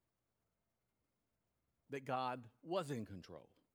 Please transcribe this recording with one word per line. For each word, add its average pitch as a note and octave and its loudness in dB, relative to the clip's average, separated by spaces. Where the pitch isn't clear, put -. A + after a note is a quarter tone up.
that C3+ -2
God B2+ 4
was E3 2
in A2+ 0
control. F2 -10